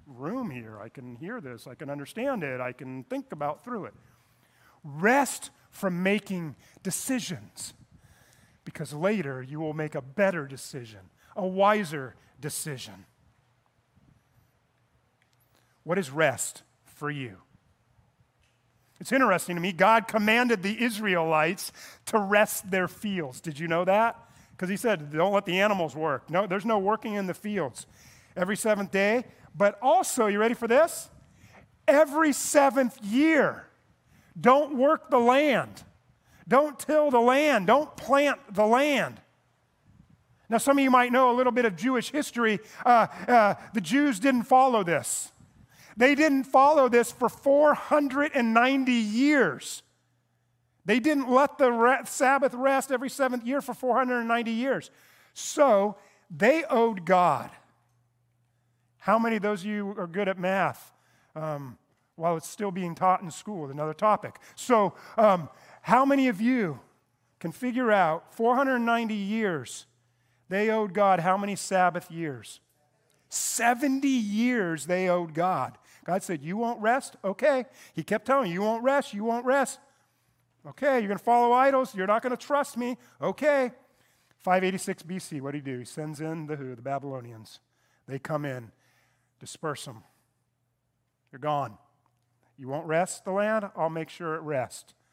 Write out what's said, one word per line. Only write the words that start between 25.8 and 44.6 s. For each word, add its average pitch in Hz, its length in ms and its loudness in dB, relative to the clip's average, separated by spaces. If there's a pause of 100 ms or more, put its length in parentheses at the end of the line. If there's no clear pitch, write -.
work." 151 320 -4
No, 185 180 0
there's 190 200 -4
no 226 120 2
working 214 360 -2
in 196 120 -4
the 175 60 -6
fields. 180 540 -8 (500)
Every 180 220 -2
seventh 202 320 0
day, 208 340 2 (300)
but 202 260 2
also, 269 460 2
you 202 120 2
ready 226 140 2
for 233 160 -4
this? 294 400 2 (800)
Every 294 460 4
seventh 269 680 2
year, 240 680 2 (680)
don't 269 380 4
work 277 320 0
the 269 100 2
land. 240 680 2 (600)
Don't 277 320 2
till 302 320 2
the 240 120 4
land. 254 460 2
Don't 285 280 2
plant 277 420 0 (140)
the 208 140 2
land. 233 560 0 (1300)
Now, 226 80 2
some 277 180 2
of 277 80 4
you 262 60 2
might 247 200 6
know 254 200 4
a - 20 2
little 247 200 2
bit 240 120 2
of 208 100 0
Jewish 233 360 -2
history. 226 500 -2 (240)
Uh, 240 220 6 (200)
uh, 214 280 6 (180)
the 220 80 -4
Jews 233 400 0
didn't 247 220 2
follow 254 400 4